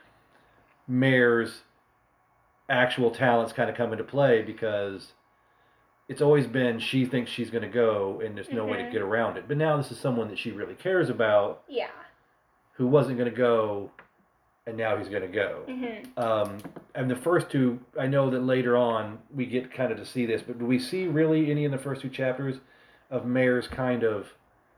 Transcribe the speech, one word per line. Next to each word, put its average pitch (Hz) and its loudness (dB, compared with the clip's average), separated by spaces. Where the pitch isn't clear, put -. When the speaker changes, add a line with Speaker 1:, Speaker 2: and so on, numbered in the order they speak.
Speaker 1:
Mare's 127 4
actual 123 2
talents 117 2
kinda 113 -2
come 113 -2
into 110 -4
play, 127 4
because 101 -6
it's 131 -10
always 147 6
been 117 0
she 131 0
thinks 123 -2
she's 110 -6
gonna 110 -4
go 101 2
and 107 -6
there's 98 -12
no 110 -4
way - -2
to - -6
Speaker 2:
Mm-hmm. - -8
Speaker 1:
get 107 0
around 104 0
it. 90 -12
But 147 0
now 151 2
this 135 -4
is - -12
someone 117 -2
that 101 -10
she 117 -6
really 98 -8
cares 180 0
about, 107 2
Speaker 2:
Yeah. 240 -6
Speaker 1:
who 127 0
wasn't 131 4
gonna 120 0
go, 110 2
and 113 -10
now 110 0
he's 95 -8
gonna 95 -4
go. 98 -4
Speaker 2:
Mm-hmm. 240 -10
Speaker 1:
Um, 107 0
and 131 -2
the 123 0
first 165 0
two, 127 0
I 135 -2
know 135 2
that 127 -2
later 127 2
on 113 0
we 127 -2
get 123 -4
kinda 120 -2
to 104 -10
see 123 -4
this, 110 -2
but 117 -12
do 120 -4
we 127 2
see 185 -4
really 156 2
any 147 0
in 143 0
the 135 -2
first 135 -6
two 127 -6
chapters 131 -4
of 120 -4
Mare's 123 2
kind 123 -2
of, 107 -2